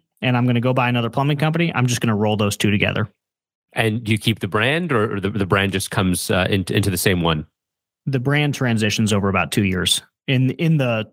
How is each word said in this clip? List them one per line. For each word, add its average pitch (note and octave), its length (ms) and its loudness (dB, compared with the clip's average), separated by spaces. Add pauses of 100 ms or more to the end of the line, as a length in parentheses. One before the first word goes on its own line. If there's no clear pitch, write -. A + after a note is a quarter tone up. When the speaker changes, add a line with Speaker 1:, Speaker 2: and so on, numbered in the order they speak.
(220)
Speaker 1:
and B2 160 2
I'm B2 80 2
gonna A#2+ 160 2
go B2+ 100 0
buy B2+ 160 2
another A#2+ 220 -2
plumbing C#3+ 260 0
company, D#3+ 380 0
I'm B2 120 2
just A#2+ 140 0
gonna A2+ 160 0
roll G#2 220 0
those G#2 180 0
two G#2 140 0
together. G2 400 0 (640)
Speaker 2:
And A2+ 280 0
do A2 100 -2
you G#2+ 60 0
keep A2 220 -2
the G#2 80 -4
brand, C#3 440 0
or, G#2+ 240 0
or G2 40 -6
the, F#2+ 80 -2
the G2+ 180 -2
brand G2 260 0
just F#2+ 180 -4
comes, F#2 400 0
uh, F#2 180 2
in-, G2 220 0
into G2+ 200 0
the F2+ 60 -4
same F2+ 240 2
one? D#2+ 260 0 (600)
Speaker 1:
The C3+ 120 -2
brand C#3+ 360 0
transitions A2 580 0
over G2 160 2
about F2+ 240 0
two A2 120 2
years F#2 360 0 (260)
in, C3 260 2
in D#3+ 260 2
the A#2 340 -2